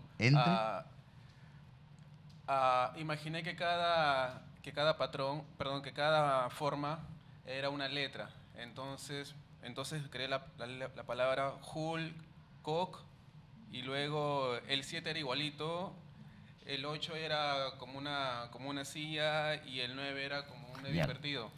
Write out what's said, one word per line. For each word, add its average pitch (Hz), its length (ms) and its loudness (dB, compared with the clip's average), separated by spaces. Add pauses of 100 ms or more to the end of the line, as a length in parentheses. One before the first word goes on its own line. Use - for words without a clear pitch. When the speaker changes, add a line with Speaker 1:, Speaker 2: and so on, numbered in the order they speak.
(180)
Speaker 1:
¿Entre? 131 260 10
Speaker 2:
Ah, 110 400 4 (1600)
ah, 127 500 4
imaginé 156 460 -4
que 170 140 -4
cada, 165 880 4 (200)
que 135 100 -8
cada 151 260 4
patrón, 135 440 0 (140)
perdón, 139 260 -2
que 135 100 -8
cada 143 580 6
forma 147 500 0 (440)
era 135 260 -2
una 143 180 -2
letra. 131 420 -2 (260)
Entonces, 135 800 -8 (280)
entonces 135 480 -4
creé 127 180 -2
la, 135 180 0 (120)
la, 120 80 -6
la 127 380 -8
palabra 131 500 2 (200)
Hulk, 160 400 -2 (480)
Cock, 175 380 0 (720)
y 127 100 -6
luego 143 720 2 (140)
el 135 160 2
siete 165 260 -4
era 156 80 -2
igualito, 151 760 -2 (720)
el 135 180 -4
ocho 156 320 -4
era 147 640 0
como 127 200 -10
una, 135 540 -2
como 127 160 -8
una 143 160 -4
silla 151 800 0
y 131 160 -6
el 123 160 -2
nueve 139 280 -2
era 143 220 -4
como - 220 -14
un - 140 -10
dedo 139 100 -4
Speaker 1:
Bien. 160 120 2
Speaker 2:
invertido. 131 540 -2